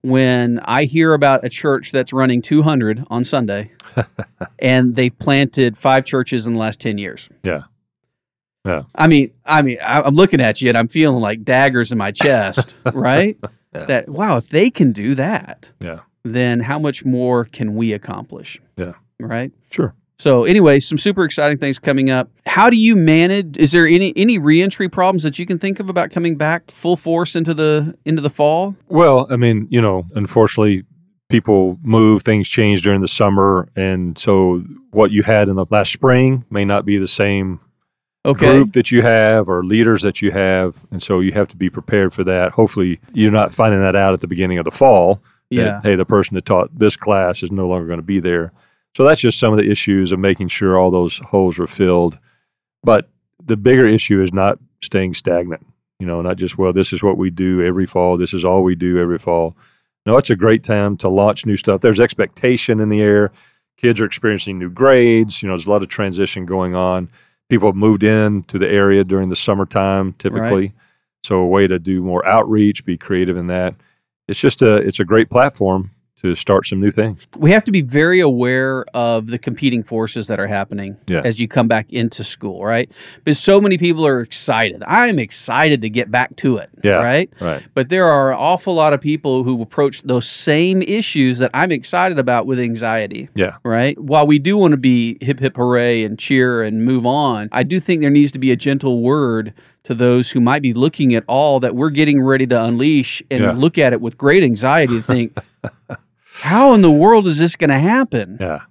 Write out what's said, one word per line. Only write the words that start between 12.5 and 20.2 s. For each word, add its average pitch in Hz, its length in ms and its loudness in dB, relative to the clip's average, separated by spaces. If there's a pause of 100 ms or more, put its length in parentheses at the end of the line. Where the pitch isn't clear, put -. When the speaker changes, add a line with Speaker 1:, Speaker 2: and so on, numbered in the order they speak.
Speaker 2:
<laughs> 131 100 -2
Speaker 1:
right? 139 420 0 (380)
Speaker 2:
Yeah. 156 120 -12
Speaker 1:
That, 131 240 -4
wow, 165 280 -2
if - 120 -6
they 196 200 2
can 143 220 0
do 104 240 -4
that, - 640 -8
Speaker 2:
Yeah. 82 220 -14 (220)
Speaker 1:
then 120 360 -2
how 131 180 -6
much 151 260 -4
more 123 420 -2
can 107 280 -8
we 113 200 -2
accomplish? - 680 -14 (160)
Speaker 2:
Yeah. 87 160 -10 (260)
Speaker 1:
Right? 117 320 -8 (200)
Speaker 2:
Sure. - 240 -4 (240)
Speaker 1:
So 123 240 4